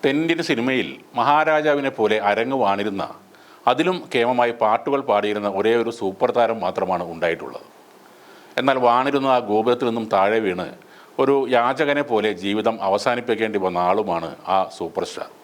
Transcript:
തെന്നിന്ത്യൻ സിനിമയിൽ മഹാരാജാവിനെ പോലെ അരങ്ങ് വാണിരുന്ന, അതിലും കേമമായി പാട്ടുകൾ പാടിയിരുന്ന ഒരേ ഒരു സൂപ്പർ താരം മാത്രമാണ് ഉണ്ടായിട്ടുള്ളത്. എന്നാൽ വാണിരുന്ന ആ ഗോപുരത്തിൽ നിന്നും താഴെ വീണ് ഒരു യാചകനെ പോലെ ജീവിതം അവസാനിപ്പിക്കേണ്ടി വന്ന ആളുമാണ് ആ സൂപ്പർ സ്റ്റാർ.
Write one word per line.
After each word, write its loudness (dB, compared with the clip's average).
തെന്നിന്ത്യൻ 0
സിനിമയിൽ -2
മഹാരാജാവിനെ 2
പോലെ 2
അരങ്ങ് 0
വാണിരുന്ന, -2
അതിലും -2
കേമമായി 2
പാട്ടുകൾ 0
പാടിയിരുന്ന 0
ഒരേ 4
ഒരു -2
സൂപ്പർ -2
താരം 2
മാത്രമാണ് -2
ഉണ്ടായിട്ടുള്ളത്. -6
എന്നാൽ 2
വാണിരുന്ന 4
ആ 4
ഗോപുരത്തിൽ 2
നിന്നും -2
താഴെ 4
വീണ് -2
ഒരു 2
യാചകനെ 2
പോലെ 0
ജീവിതം -2
അവസാനിപ്പിക്കേണ്ടി -2
വന്ന -2
ആളുമാണ് -2
ആ 0
സൂപ്പർ -2
സ്റ്റാർ. -12